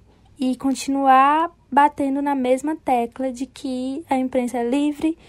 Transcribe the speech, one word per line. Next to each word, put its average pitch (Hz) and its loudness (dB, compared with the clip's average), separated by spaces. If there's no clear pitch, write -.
e 254 -2
continuar 277 2
batendo 285 2
na 285 -2
mesma 262 -2
tecla 254 -2
de 254 -10
que 262 -8
a 269 -2
imprensa 254 -2
é 240 -2
livre, 294 -2